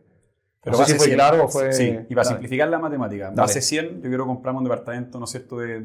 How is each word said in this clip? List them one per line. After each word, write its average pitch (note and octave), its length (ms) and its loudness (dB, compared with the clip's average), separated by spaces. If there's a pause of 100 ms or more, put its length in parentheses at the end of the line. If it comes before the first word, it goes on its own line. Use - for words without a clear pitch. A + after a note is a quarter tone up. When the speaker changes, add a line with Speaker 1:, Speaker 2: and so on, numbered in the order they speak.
(600)
Speaker 1:
Pero A#2+ 160 -2
Speaker 2:
No - 20 4
sé C#3 80 6
si D3+ 80 4
Speaker 1:
base D3 40 0
Speaker 2:
fue D3 80 6
Speaker 1:
cien, C3+ 100 4
Speaker 2:
claro D3+ 280 6
o B2+ 40 0
fue C3+ 240 0
Speaker 1:
sí, B2+ 120 2
y A#2 320 -2
para A#2 80 4
Speaker 2:
Dale. - 60 2
Speaker 1:
simplificar B2+ 380 -2
la E3 120 -2
matemática, A#2 460 -6
Speaker 2:
Dale. G2 100 -8
Speaker 1:
base B2+ 240 2
cien, E3 420 -4
yo B2+ 60 -8
quiero C3 180 -2
comprarme B2+ 320 -6
un C3 60 -4
departamento, A#2+ 560 -6
¿no A#2 40 -10
es A#2 60 -10
cierto?, B2+ 280 -12
de A2+ 260 -8